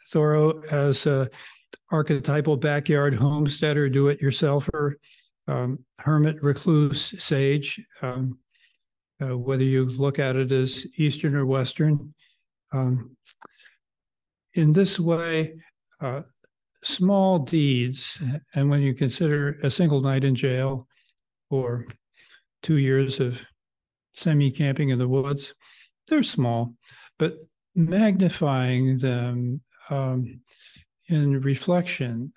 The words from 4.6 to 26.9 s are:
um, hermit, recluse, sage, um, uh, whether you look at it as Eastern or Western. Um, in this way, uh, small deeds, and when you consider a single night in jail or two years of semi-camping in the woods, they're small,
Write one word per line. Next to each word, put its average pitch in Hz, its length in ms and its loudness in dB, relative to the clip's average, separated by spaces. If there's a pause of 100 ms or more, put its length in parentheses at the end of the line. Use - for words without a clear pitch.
um, 131 320 -4 (200)
hermit, 151 420 2
recluse, 143 800 2
sage, 143 600 -2 (200)
um, 127 380 -6 (800)
uh, 127 160 -4
whether 131 260 0
you 131 220 2
look 135 340 -2
at 131 160 0
it 131 160 0
as 131 340 -2 (120)
Eastern 147 380 0
or 139 100 0
Western. 135 680 0 (580)
Um, 127 440 -2 (1400)
in 151 200 4
this 190 260 2
way, 165 560 -2 (460)
uh, 135 200 -6 (640)
small 190 560 2
deeds, 135 800 0 (320)
and 143 160 2
when 143 120 2
you 139 120 2
consider 143 680 -2
a 139 80 2
single 151 300 2
night 135 220 0
in 135 120 2
jail 131 520 -2 (640)
or 123 380 -4 (760)
two 156 160 2
years 135 420 2
of 123 220 -4 (760)
semi-camping 143 760 0
in 123 100 0
the 127 80 0
woods, 139 460 -2 (540)
they're 302 160 2
small, 117 500 -2 (440)